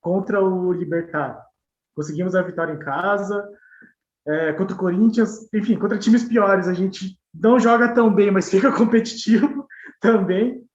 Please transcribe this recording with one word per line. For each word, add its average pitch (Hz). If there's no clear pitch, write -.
Contra 190
o 180
Libertad, 165
conseguimos 156
a 185
vitória 170
em 147
casa. 196
É, 156
contra 185
o -
Corinthians, 214
enfim, 214
contra 202
times 226
piores, 196
a 180
gente 190
não 220
joga 233
tão 226
bem, 202
mas 190
fica 202
<laughs> -
competitivo 226
também. 208